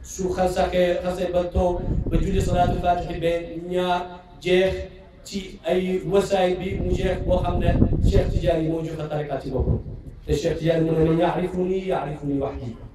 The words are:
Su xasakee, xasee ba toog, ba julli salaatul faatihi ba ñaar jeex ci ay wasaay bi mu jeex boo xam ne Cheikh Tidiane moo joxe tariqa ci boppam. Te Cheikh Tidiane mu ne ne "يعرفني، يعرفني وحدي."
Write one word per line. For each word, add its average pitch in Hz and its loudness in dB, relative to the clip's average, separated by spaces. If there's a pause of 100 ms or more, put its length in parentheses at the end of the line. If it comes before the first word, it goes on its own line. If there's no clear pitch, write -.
Su 180 -6
xasakee, 180 2
xasee 180 -4
ba 175 2
toog, 175 0 (280)
ba 165 0
julli 190 0
salaatul 175 2
faatihi 175 -2
ba 165 0 (400)
ñaar 180 0 (400)
jeex 185 2 (500)
ci - -10
ay 185 0
wasaay 185 2
bi 190 -4
mu 185 0
jeex - 0
boo 180 4
xam - 0
ne 165 4 (380)
Cheikh - 6
Tidiane 160 2
moo 165 -2
joxe 156 -6
tariqa 147 -4
ci 131 -8
boppam. 123 0 (460)
Te 147 0
Cheikh 156 0
Tidiane 160 2
mu - 2
ne 160 4
ne 165 4
"يعرفني، 185 0
يعرفني 147 -2
وحدي." 117 -6 (220)